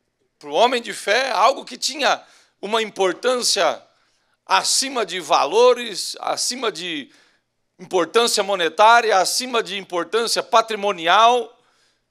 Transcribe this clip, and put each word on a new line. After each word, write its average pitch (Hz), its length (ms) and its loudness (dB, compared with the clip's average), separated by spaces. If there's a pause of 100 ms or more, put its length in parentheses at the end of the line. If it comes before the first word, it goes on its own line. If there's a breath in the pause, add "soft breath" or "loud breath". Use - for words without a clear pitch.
(380)
para 147 100 -18
o 143 40 -10
homem 233 300 2
de 214 100 -12
fé, 247 380 -2
algo 208 340 0
que 240 140 -16
tinha 247 460 -2 (360 soft breath)
uma 220 220 -4
importância 190 1000 -2 (640)
acima 226 600 -2
de 180 140 -8
valores, 185 1000 2
acima 240 520 -4
de 160 380 -10 (680 soft breath)
importância 208 640 0
monetária, 208 760 4
acima 226 460 -2
de 185 160 -10
importância 190 640 -4
patrimonial. 214 1120 2 (540)